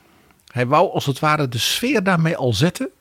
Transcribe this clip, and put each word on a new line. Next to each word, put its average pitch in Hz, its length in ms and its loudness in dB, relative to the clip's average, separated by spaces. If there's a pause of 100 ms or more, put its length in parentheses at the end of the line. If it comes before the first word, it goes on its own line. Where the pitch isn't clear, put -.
(480)
Hij 123 200 -2
wou 156 240 2
als 156 140 -4
het 135 140 -2
ware 151 300 0
de 117 80 -6
sfeer 233 460 0
daarmee 165 340 2
al 123 160 0
zetten. 175 360 0 (120)